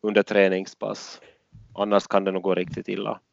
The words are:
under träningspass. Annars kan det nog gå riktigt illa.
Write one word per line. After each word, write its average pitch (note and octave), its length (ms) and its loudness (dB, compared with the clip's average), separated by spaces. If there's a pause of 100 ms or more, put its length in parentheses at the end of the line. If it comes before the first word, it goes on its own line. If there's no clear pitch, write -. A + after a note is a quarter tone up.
under G#2 200 4
träningspass. G2 960 -2 (540)
Annars G2+ 320 2
kan G2 180 2
det F#2+ 80 0
nog F#2 100 -4
gå F#2+ 120 2
riktigt - 340 -4
illa. G#2 320 -6 (120)